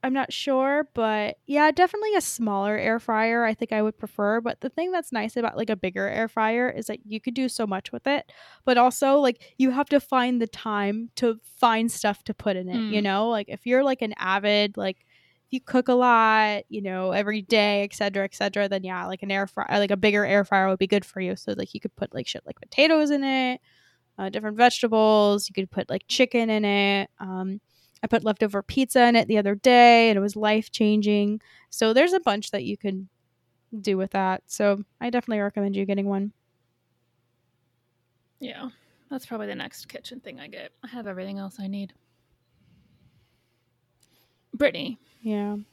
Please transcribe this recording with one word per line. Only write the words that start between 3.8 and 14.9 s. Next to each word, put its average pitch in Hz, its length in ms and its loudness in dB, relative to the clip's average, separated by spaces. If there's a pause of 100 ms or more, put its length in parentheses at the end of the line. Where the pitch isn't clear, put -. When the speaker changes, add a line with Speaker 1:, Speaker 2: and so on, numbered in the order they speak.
Speaker 1:
would 214 160 -2
prefer. 214 440 -2
But - 180 -6
the 269 80 -6
thing 349 240 -4
that's 339 180 -4
nice 220 260 -4
about, 233 200 -2
like, 220 140 -4
a 220 40 0
bigger 190 320 -4
air 220 220 -2
fryer 226 400 0
is - 180 -8
that - 200 -10
you 214 120 -8
could 240 160 -8
do 262 140 -2
so 233 180 -4
much 190 260 -6
with - 140 -8
it, 277 240 -2 (360)
but 247 100 4
also, 269 420 4
like, 254 380 0
you 262 140 4
have 277 180 -2
to 294 100 4
find 247 420 0
the 226 60 -2
time 214 680 -4
to 226 260 0
find 226 480 2
stuff - 340 -4
to 214 100 -8
put 196 220 -4
in 185 120 -6
it, 233 180 -4
you 214 140 0
Speaker 2:
Mm. 208 40 0
Speaker 1:
know? 202 260 0
Like, 208 180 -4
if - 180 -12
you're, 254 160 4
like, 262 200 0
an 214 160 -4
avid, 208 580 0
like, 190 220 -4 (480)